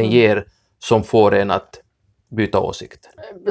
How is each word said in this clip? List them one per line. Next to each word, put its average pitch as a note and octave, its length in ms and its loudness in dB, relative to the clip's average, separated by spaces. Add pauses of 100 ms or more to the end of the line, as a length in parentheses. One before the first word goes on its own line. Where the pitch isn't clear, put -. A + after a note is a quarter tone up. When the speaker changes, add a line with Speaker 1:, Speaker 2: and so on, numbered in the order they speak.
Speaker 1:
Mm. A2 60 -2
Speaker 2:
ger G#2+ 340 2 (340)
som A2 240 0
får G2+ 320 2
en G2 160 0
att - 280 -6 (500)
byta G2+ 300 -4
åsikt. - 500 -10 (420)